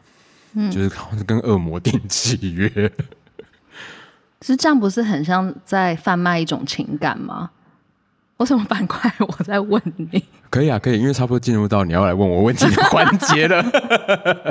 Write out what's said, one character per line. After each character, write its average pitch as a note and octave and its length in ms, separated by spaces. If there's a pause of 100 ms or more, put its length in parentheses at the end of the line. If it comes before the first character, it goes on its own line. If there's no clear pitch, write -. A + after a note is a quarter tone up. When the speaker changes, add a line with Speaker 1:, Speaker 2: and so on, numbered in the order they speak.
(540)
Speaker 1:
嗯。 G#3 160
Speaker 2:
就 F#2+ 100
是 G2 120 (340)
跟 A2 140
恶 A2 180
魔 E2+ 220
订 G#2+ 280
契 G2 440
约。 F#2+ 180 (1700)
Speaker 1:
可 - 60
是 B3+ 100
这 D#4 140
样 C#4+ 100
不 G3+ 80
是 G3 140
很 F#3 240
像 F#3 260 (140)
在 F#3 300
贩 F3+ 220
卖 F3 220
一 E3 60
种 - 220
情 D3 320
感 C#3+ 180
吗？ E3 320 (880)
为 A#3+ 80
什 C4+ 100
么 G#3+ 100
反 G3 200
过 - 180
来 A3+ 160
我 F#3 240
在 G3+ 160
问 G#3 220 (160)
你？ E3 260 (280)
Speaker 2:
可 B2+ 100
以 D3+ 80
啊， A#2+ 80
可 B2+ 140
以， A2 80
因 B2 80
为 C#3 60
差 B2+ 120
不 A#2 40
多 B2 100
进 A#2 160
入 G#2 120
到 G2+ 160
你 E2+ 100
要 F#2+ 120
来 F2+ 80
问 F#2+ 160
我 F2+ 140
问 A#2+ 120
题 C4 200
的 - 100
环 D#4+ 320
节 E3 300
了。 F3+ 180 (840)